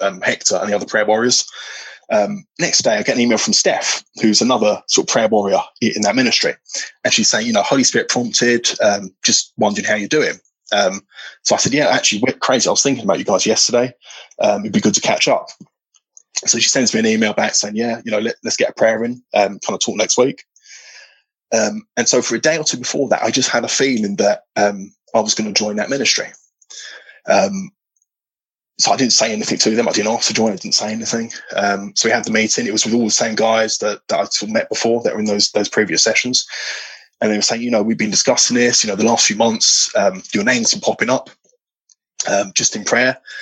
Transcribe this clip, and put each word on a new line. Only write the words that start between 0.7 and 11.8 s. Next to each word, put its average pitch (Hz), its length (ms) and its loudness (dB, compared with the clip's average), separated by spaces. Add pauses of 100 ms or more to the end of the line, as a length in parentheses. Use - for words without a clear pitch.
other 90 100 -4
prayer 107 200 0
warriors. 113 400 2 (640)
Um, 104 340 0 (140)
next - 220 0
day, 113 160 2
I 104 60 -2
get 127 120 0
an 123 80 2
email 117 160 4
from - 160 0
Steph, - 500 0 (160)
who's 110 220 4
another 110 440 2
sort - 220 0
of - 40 -4
prayer 113 160 2
warrior 98 320 2 (220)
i-, 113 120 0
in 107 80 -2
that 104 140 2
ministry. 123 360 2 (520)
And - 100 2
she's 110 160 2
saying, 113 160 0
you 117 80 0
know, 101 80 4
"Holy 135 220 2
Spirit - 260 0
prompted, 120 580 0 (140)
um, 101 320 0 (100)
just - 320 0
wondering 104 300 0
how 107 80 0
you're 104 140 -4
doing." 135 300 0 (340)
Um, 98 340 0 (360)
so - 120 2
I 101 40 0
said, - 140 0
"Yeah, 143 160 2